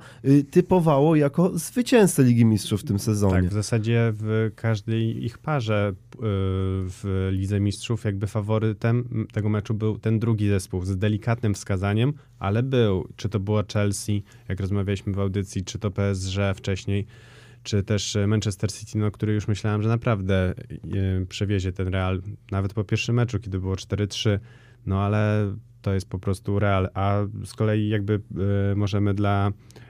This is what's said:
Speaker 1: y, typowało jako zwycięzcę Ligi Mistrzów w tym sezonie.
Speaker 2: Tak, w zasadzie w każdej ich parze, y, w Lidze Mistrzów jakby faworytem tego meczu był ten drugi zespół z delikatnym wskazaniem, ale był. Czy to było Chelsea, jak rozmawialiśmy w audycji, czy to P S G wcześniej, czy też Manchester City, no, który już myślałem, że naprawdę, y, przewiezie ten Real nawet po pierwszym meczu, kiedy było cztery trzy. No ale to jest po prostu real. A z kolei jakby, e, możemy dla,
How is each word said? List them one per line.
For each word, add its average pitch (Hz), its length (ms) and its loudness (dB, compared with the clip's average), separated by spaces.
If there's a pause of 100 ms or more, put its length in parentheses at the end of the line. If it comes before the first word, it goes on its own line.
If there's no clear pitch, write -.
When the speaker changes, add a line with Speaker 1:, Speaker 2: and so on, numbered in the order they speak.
(240)
Speaker 1:
y, 139 200 6
typowało 165 720 4
jako 170 420 2
zwycięzcę 208 680 4
Ligi 120 200 6
Mistrzów 107 360 2
w - 40 -12
tym 98 140 0
sezonie. 101 360 2
Speaker 2:
Tak, 92 140 2
w 92 40 -4
zasadzie 113 600 0
w 110 420 -2
każdej 113 680 -2
ich 117 140 -8
parze, 107 540 0
y, - 240 -16 (720)
w 95 440 -2
Lidze 98 280 0
Mistrzów 104 440 -2
jakby 101 220 -2
faworytem 110 1040 -2
tego 107 160 -2
meczu 107 260 -2
był 107 240 -2
ten 113 200 0
drugi 107 300 2
zespół 92 360 0
z 95 120 -2
delikatnym 107 580 0
wskazaniem, 101 580 0 (260)
ale 101 240 0
był. 117 540 2
Czy - 120 -6
to 101 120 -2
było 107 220 2 (100)
Chelsea, 104 520 0 (240)
jak 95 120 -4
rozmawialiśmy 98 520 -2
w 95 80 -2
audycji, 98 440 -2
czy - 140 -10
to 104 120 -2
P 101 200 0
S 95 240 -4
G 98 200 0
wcześniej, 98 520 -4 (560)
czy 101 200 0
też 104 340 -2 (120)
Manchester 107 440 0
City, - 260 -8
no, 107 120 0
który 107 240 -2
już 104 140 -2
myślałem, 104 340 0
że 110 60 0
naprawdę, 98 680 0 (680)
y, 92 60 -4
przewiezie 95 440 -2
ten 92 160 -4
Real 92 340 -2 (280)
nawet 98 240 -2
po 107 100 -2
pierwszym 117 320 -2
meczu, 120 220 0
kiedy 95 200 -6
było 92 180 -2
cztery 101 300 -2
trzy. 101 340 0 (460)
No 95 140 0
ale 104 520 0 (300)
to 98 120 0
jest 95 140 -2
po 95 100 -8
prostu 101 400 -2
real. 98 360 2
A 98 240 0 (260)
z - 100 -16
kolei 107 340 0
jakby, 104 320 0 (520)
e, - 20 2
możemy 101 400 2
dla, 101 360 2 (400)